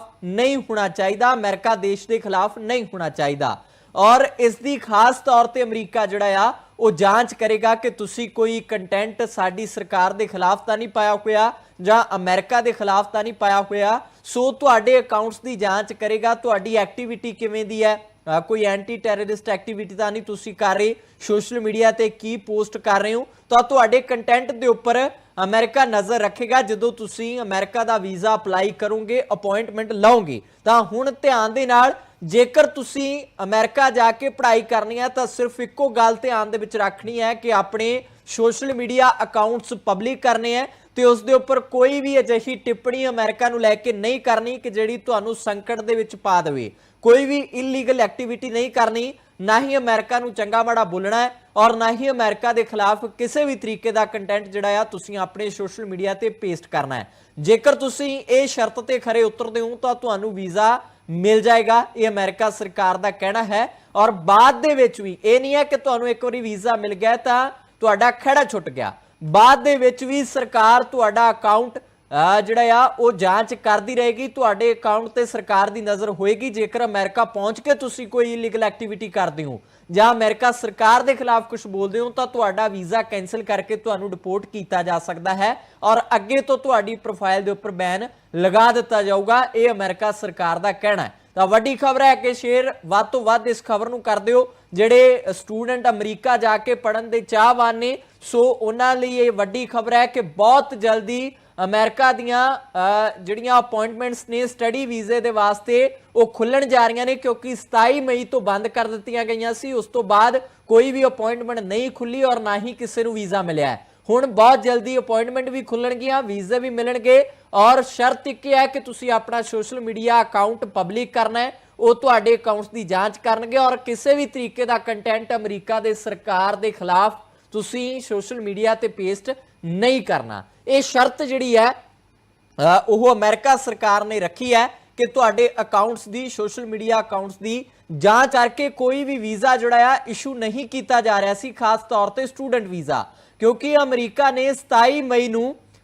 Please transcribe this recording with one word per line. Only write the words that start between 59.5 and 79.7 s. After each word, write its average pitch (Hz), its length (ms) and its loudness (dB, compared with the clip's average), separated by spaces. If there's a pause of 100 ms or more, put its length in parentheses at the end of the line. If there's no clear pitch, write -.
ਹੋ, 233 160 -6
ਤਾਂ 247 200 -2
ਤੁਹਾਨੂੰ 220 380 -4
ਵੀਜ਼ਾ 202 460 0 (300)
ਮਿਲ 196 320 4
ਜਾਏਗਾ, 233 440 4 (120)
ਇਹ 220 100 2
ਅਮਰੀਕਾ 202 420 -2
ਸਰਕਾਰ 190 480 -2
ਦਾ 196 140 -2
ਕਹਿਣਾ 202 320 -4
ਹੈ। 214 340 -4 (180)
ਔਰ 220 160 4
ਬਾਅਦ 208 500 4
ਦੇ 302 140 2
ਵਿੱਚ 247 260 2
ਵੀ 190 240 -10
ਇਹ 240 160 4
ਨਹੀਂ 269 140 -2
ਹੈ 285 80 2
ਕਿ 285 140 0
ਤੁਹਾਨੂੰ 247 320 -2
ਇੱਕ 240 160 -6
ਵਾਰੀ 247 160 -6
ਵੀਜ਼ਾ 220 340 -4
ਮਿਲ 208 180 -6
ਗਿਆ 220 220 0
ਤਾਂ 247 360 0 (280)
ਤੁਹਾਡਾ 220 320 4
ਖਹਿੜਾ 277 320 2
ਛੁੱਟ 190 260 -6
ਗਿਆ, 123 240 -6 (300)
ਬਾਅਦ 233 400 6
ਦੇ 285 120 4
ਵਿੱਚ 247 280 2
ਵੀ 269 200 -2
ਸਰਕਾਰ 233 600 2
ਤੁਹਾਡਾ 233 480 2
ਅਕਾਊਂਟ, 220 460 0
ਅ, 175 640 0
ਜਿਹੜਾ 226 320 2
ਆ 247 120 6 (140)
ਉਹ 240 120 4
ਜਾਂਚ 190 420 0
ਕਰਦੀ 214 420 -2
ਰਹੇਗੀ, 240 320 -2
ਤੁਹਾਡੇ 233 460 0
ਅਕਾਊਂਟ 226 360 -2
ਤੇ 240 160 -2
ਸਰਕਾਰ 208 440 0
ਦੀ 220 120 -10
ਨਜ਼ਰ 208 280 -4
ਹੋਏਗੀ। 208 400 -2
ਜੇਕਰ 220 360 -4
ਅਮਰੀਕਾ 202 400 -2
ਪਹੁੰਚ 214 340 -6
ਕੇ 285 140 0
ਤੁਸੀਂ 254 340 -6
ਕੋਈ 240 260 0
ਇਲੀਗਲ 226 300 -4
ਐਕਟੀਵਿਟੀ 208 460 -6
ਕਰਦੇ 165 340 -4
ਹੋ, 131 180 -10 (300)